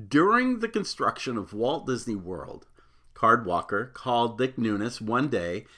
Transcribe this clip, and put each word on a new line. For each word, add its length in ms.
during 500
the 100
construction 720
of 160
Walt 320
Disney 300
World, 500
Card 320
Walker 480
called 460
Dick 160
Nunis 440
one 280
day 380